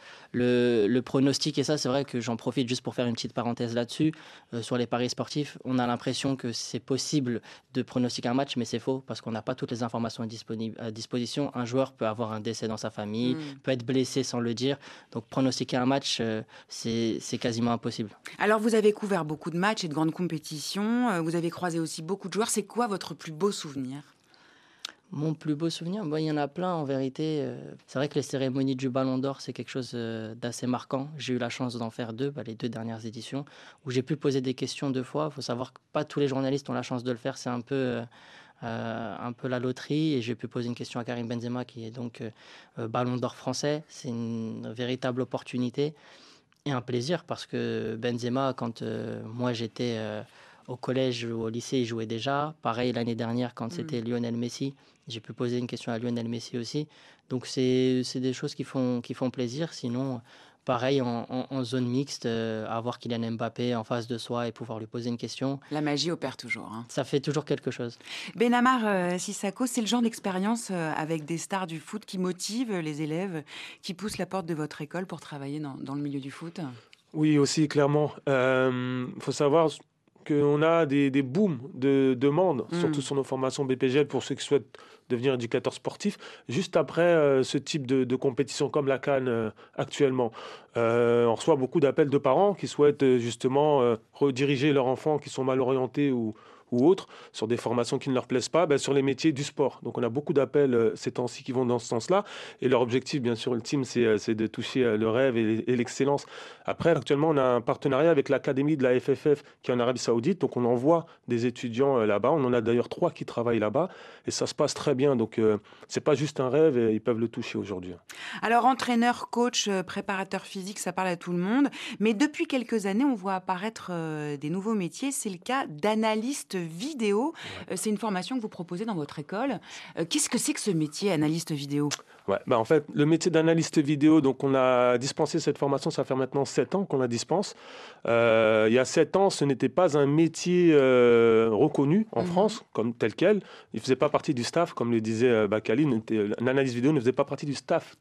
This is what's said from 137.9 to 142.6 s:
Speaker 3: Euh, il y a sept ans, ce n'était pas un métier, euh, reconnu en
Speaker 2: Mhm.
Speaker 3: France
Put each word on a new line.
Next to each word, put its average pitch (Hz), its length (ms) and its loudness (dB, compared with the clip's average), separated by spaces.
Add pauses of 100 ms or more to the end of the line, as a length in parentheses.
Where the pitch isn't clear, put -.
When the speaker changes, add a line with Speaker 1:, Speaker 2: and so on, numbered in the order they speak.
Speaker 3:
Euh, 113 600 6
il 110 60 4
y 123 60 8
a 131 40 6
sept 156 320 2
ans, 190 140 6
ce - 160 0
n'était 135 240 2
pas 160 280 4
un 143 100 6
métier, 165 640 4
euh, 120 800 8
reconnu 151 580 4
en - 120 0
Speaker 2:
Mhm. 180 40 -2
Speaker 3:
France 180 460 0